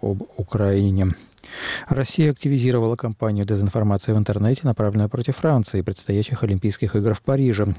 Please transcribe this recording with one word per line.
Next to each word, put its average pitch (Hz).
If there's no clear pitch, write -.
об 101
Украине. 98
Россия 147
активизировала 123
кампанию 107
дезинформации 101
в 107
интернете, 104
направленную 107
против 120
Франции 123
и -
предстоящих 104
Олимпийских 98
игр 107
в -
Париже. 117